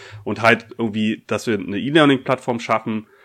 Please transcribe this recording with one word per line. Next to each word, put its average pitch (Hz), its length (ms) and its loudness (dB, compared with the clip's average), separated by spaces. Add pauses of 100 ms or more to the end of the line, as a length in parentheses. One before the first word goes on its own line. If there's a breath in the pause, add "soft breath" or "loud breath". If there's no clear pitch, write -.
(240 loud breath)
und 107 180 -4
halt 113 260 4 (100)
irgendwie, 110 480 -2
dass 107 200 -4
wir 107 120 0
eine 101 200 -6
E-Learning-Plattform 135 840 2
schaffen, 110 460 -4 (180 soft breath)